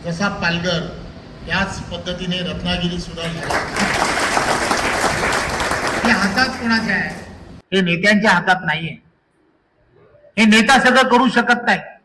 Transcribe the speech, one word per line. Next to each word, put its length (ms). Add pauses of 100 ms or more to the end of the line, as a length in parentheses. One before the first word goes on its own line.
जसा 240
पालघर, 600 (600)
याच 340
पद्धतीने 560
रत्नागिरी 600
सुद्धा 240
झाली. 160 (2750)
हे 60
हातात 380
कोणाच्या 460
आहे? 320 (460)
हे 80
नेत्यांच्या 500
हातात 340
नाहीये. 320 (1400)
हे 60
नेता 360
सगळं 220
करू 260
शकत 360
नाही. 140 (260)